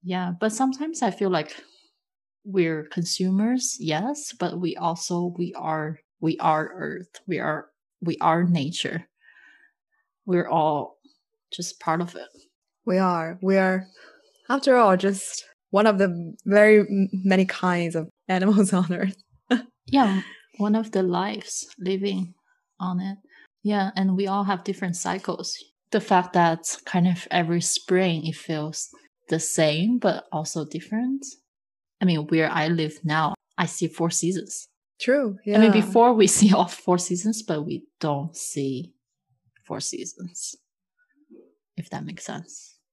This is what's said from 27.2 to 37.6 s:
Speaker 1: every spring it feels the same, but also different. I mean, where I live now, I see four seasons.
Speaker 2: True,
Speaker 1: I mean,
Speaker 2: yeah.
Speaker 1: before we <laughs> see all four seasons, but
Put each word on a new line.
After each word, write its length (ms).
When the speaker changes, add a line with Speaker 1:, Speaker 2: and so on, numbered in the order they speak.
Speaker 1:
every 300
spring 640
it 100
feels 520
the 120
same, 580
but 340
also 320
different. 600
I 40
mean, 240
where 220
I 180
live 260
now, 300
I 80
see 220
four 220
seasons. 560
Speaker 2:
True, 460
Speaker 1:
I 120
mean, 40
Speaker 2:
yeah. 100
Speaker 1:
before 400
we 140
<laughs> 120
see 140
all 160
four 300
seasons, 440
but 200